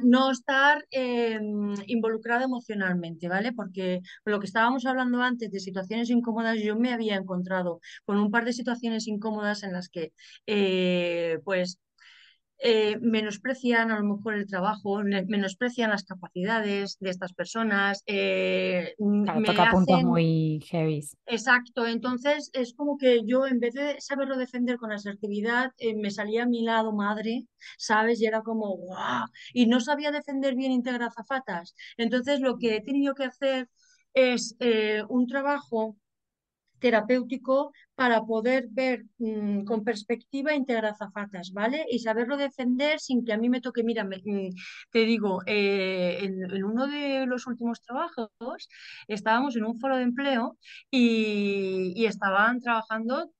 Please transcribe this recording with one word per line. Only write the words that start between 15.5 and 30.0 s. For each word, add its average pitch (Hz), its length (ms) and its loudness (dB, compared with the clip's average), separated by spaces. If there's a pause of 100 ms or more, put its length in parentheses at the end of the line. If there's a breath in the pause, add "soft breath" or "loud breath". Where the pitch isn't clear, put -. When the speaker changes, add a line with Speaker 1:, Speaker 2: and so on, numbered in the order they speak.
Speaker 1:
las 202 140 -2
capacidades 202 920 -4
de 190 120 -4
estas 185 220 -8
personas, 202 760 0
eh, 185 920 0
m-, 208 300 2
Speaker 2:
Claro, 170 120 0
Speaker 1:
me 214 80 2
Speaker 2:
toca 175 200 6
puntos 180 320 6
Speaker 1:
hacen - 0 -
Speaker 2:
muy 160 680 4
heavies. 156 560 -2
Speaker 1:
Exacto, 240 600 0
entonces 254 640 -2
es 247 200 -4
como 285 240 -4
que 247 280 6
yo 254 220 2
en 247 140 2
vez 233 120 0
de 285 280 -2
saberlo 277 360 -4
defender 247 400 -2
con 226 140 -8
asertividad, 208 840 -4
eh, 226 180 -2
me 208 160 -4
salía 214 320 -2
a - 20 0
mi 233 180 0
lado 226 280 0
madre, 214 560 -2 (300 loud breath)
¿sabes? 220 440 2
Y 220 40 2
era 220 180 0
como, 214 320 -4
¡guau! 226 500 -6 (280 loud breath)
Y 240 140 6
no 247 120 6
sabía 294 320 -2